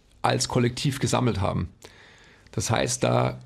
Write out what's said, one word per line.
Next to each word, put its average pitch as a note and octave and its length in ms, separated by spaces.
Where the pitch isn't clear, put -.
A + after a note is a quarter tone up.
als B2 280
Kollektiv B2+ 500
gesammelt A#2 400
haben. F#2 300
Das - 180
heißt, A#2+ 320
da B2 440